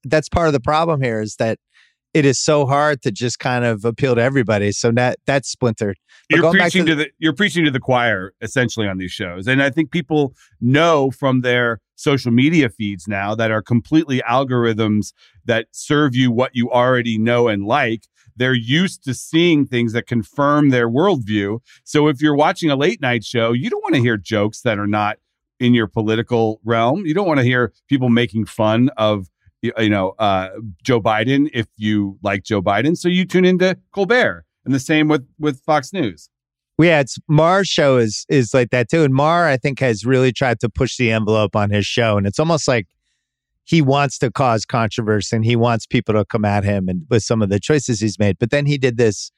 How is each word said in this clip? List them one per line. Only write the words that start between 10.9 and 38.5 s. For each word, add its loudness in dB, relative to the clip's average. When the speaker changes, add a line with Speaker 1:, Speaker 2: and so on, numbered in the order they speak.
Speaker 2:
from -2
their 0
social 0
media 4
feeds -8
now -4
that -2
are 0
completely 0
algorithms 0
that 0
serve 0
you 2
what -2
you -2
already 2
know 2
and -2
like. -2
They're 0
used -2
to -6
seeing 0
things -2
that -4
confirm 0
their 2
worldview. -2
So 2
if -2
you're 2
watching 0
a 0
late -2
night -2
show, -2
you -2
don't -6
wanna 0
hear 2
jokes -4
that -2
are -4
not -2
in 4
your 2
political -2
realm. 0
You -2
don't -2
wanna 2
hear 0
people 0
making 0
fun 2
of, -2
y-, -4
you 2
know, 0
uh, 0
Joe 0
Biden 0
if -4
you -2
like -2
Joe -2
Biden. 0
So -4
you 0
tune 2
into 2
Colbert. 0
And -2
the 0
same 2
with, 0
with -4
Fox -2
News. -8
Speaker 1:
Yeah, 6
it's -6
Maher's 4
show 2
is, -2
is 2